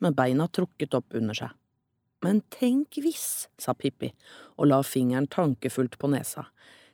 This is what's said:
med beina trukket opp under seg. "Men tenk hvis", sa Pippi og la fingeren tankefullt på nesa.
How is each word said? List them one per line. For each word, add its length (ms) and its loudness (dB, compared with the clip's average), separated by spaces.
med 120 2
beina 320 2
trukket 480 -4
opp 200 -4
under 200 -2
seg. 160 -8
"Men 180 2
tenk 480 0
hvis", 480 -4
sa 160 -4
Pippi 340 -4
og 80 6
la 160 6
fingeren 480 0
tankefullt 680 -2
på 120 -2
nesa. 340 -4